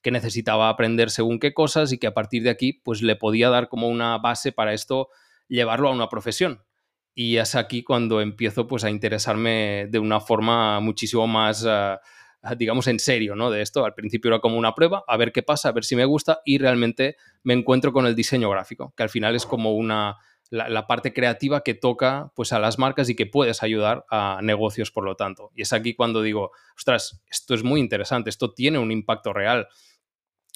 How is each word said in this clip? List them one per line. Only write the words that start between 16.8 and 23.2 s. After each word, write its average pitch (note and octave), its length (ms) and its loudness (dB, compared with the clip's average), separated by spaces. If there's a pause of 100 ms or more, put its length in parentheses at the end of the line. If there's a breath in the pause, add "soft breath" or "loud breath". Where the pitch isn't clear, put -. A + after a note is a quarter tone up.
me B2 100 2
encuentro B2+ 380 4
con B2+ 160 2
el A#2 80 2
diseño A#2 340 0
gráfico, F#2 460 -6
que A2+ 80 -2
al G#2+ 60 -2
final A2+ 260 0
es A#2+ 100 -4
como A2 300 -2
una... G#2+ 400 -2 (340 soft breath)
La, A#2 200 -6
la A2 180 -4
parte A#2+ 260 -2
creativa C3+ 500 0
que A#2 100 0
toca, C3 600 0
pues, - 180 -4
a A2 60 2
las A2 200 0
marcas C3 300 0
y A2 60 0
que G#2 100 0